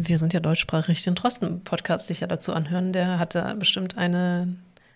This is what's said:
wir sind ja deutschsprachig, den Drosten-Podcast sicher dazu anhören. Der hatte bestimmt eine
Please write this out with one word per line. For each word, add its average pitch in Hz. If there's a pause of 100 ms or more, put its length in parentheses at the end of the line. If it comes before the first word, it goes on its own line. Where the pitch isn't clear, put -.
wir 170
sind 160
ja 175
deutschsprachig, 160
den 180
Drosten-Podcast 175
sicher 170
dazu 175
anhören. 175
Der 180
hatte 170
bestimmt 185
eine 180 (400)